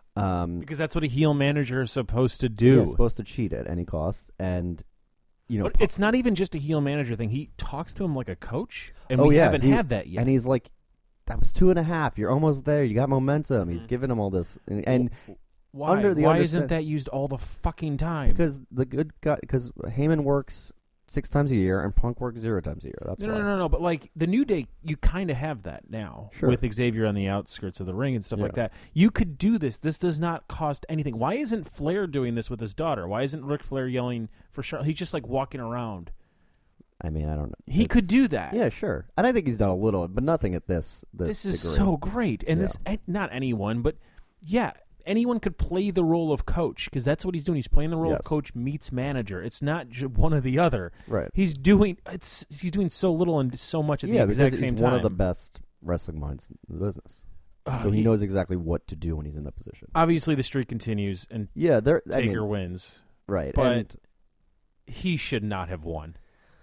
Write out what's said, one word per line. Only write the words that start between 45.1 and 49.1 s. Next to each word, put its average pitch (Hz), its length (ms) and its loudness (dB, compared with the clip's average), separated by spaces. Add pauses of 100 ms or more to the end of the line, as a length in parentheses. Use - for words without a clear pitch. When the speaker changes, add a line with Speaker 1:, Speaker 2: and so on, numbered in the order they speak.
Speaker 2:
could 185 180 -4
play 185 320 0
the 180 140 2
role 165 280 2
of 139 140 0
coach - 460 0
'cause 131 120 -2
that's 147 220 0
what 180 80 -2
he's 156 100 -4
doing. 170 120 0
He's 131 120 -2
playing 151 220 6
the 165 80 -2
role 165 140 0
Speaker 1:
Yes. 135 80 0
Speaker 2:
of - 60 -10
coach 151 280 -2
meets 139 380 -6
manager. 123 500 -4